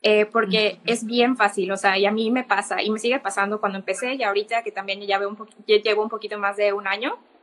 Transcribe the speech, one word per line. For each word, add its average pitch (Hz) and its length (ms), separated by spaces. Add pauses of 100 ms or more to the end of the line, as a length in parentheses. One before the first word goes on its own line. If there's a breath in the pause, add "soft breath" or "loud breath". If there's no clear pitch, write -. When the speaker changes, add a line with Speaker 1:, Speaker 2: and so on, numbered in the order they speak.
Speaker 1:
eh, 214 240
porque 214 520
Speaker 2:
Ujú. - 140
Speaker 1:
es 233 140
bien 240 320
fácil, 202 340
o 196 60
sea, 196 220
y 196 80
a 208 40
mí 220 200
me 254 120
pasa, 196 380
y 208 80
me 214 80
sigue 240 220
pasando 202 400
cuando 196 180
empecé, 196 380
y 262 80
ahorita 214 400
que 214 80
también 196 300
ya 196 180
veo 202 100
un 208 80
poqu-, 214 160 (140)
ya 214 100
llevo 214 240
un 220 80
poquito 214 300
más 202 180
de 208 160
un 202 140
año, 220 320 (240)